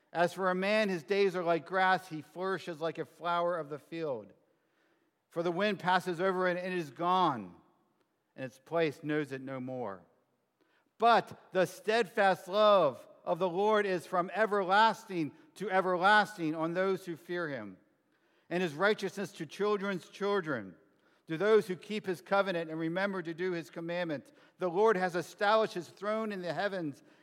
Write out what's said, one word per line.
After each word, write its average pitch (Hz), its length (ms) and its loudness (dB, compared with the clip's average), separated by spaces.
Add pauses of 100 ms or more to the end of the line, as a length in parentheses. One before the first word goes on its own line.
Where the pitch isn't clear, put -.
(120)
As 170 200 0
for 185 180 -2
a 185 40 0
man, 208 340 2
his 175 160 -4
days 196 320 2
are 180 80 -2
like 170 200 2
grass, 185 440 2
he 156 140 -10
flourishes 175 580 -6
like 160 180 -4
a 160 60 -6
flower 170 520 -2
of 151 120 -6
the 147 100 -10
field. 139 480 -6 (1040)
For - 120 -4
the 175 100 0
wind 196 260 0
passes 180 400 0
over 185 300 0
it, 175 80 0
and 180 160 -6
it 180 60 -2
is 160 100 -4
gone, 165 600 0 (840)
and 135 100 -8
its 120 120 -18
place 160 440 -2
knows 151 300 -4
it 131 100 -10
no 131 180 -8
more. 123 400 -8 (960)
But 220 400 4 (140)
the 180 140 2
steadfast 202 840 0
love 190 560 4 (180)
of 180 160 -2
the 185 100 0
Lord 208 360 2
is 185 220 -2
from 185 280 -2
everlasting 196 1000 2 (240)
to 196 140 -6
everlasting 185 840 2
on 165 180 -4
those 185 320 -2
who 170 120 -10
fear 170 340 -6
him, 104 260 -10 (720)
and 175 140 -2
his 170 100 -2
righteousness 202 600 -2
to 175 120 -10
children's 196 640 -4
children, 156 640 -4 (560)
to 160 80 -4
those 208 300 4
who 185 100 -6
keep 208 300 -8
his 185 160 -4
covenant 190 480 0
and 160 100 -6
remember 185 400 -2
to 165 140 -8
do 180 180 -4
his 170 160 -6
commandments. 170 640 -6 (260)
The 180 120 -2
Lord 214 260 4
has 180 200 0
established 208 580 2
his 170 140 -8
throne 214 440 -6
in 190 80 -8
the 170 140 -6
heavens, 180 500 -4 (180)